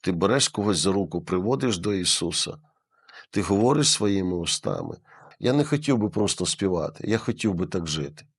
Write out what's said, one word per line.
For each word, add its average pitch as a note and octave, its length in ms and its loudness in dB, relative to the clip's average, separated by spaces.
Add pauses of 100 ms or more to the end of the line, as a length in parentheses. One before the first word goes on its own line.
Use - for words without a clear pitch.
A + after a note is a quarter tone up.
ти F#2 120 -2
береш G2 360 2
когось G2+ 300 0
за F2+ 140 2
руку, F2+ 300 -2
приводиш G#2+ 560 0
до G2+ 160 -2
Ісуса. - 640 -2 (720)
Ти G#2 120 -2
говориш A#2+ 460 4
своїми G2 480 0
устами. G1+ 600 -4 (440)
Я B2 120 0
не C#3+ 120 4
хотів D3 340 2
би G#2 120 2
просто G2 360 0
співати, F2+ 640 -2
я A2 100 2
хотів G#2+ 360 -2
би F2 120 -2
так F2 200 -4
жити. D2 400 -6 (120)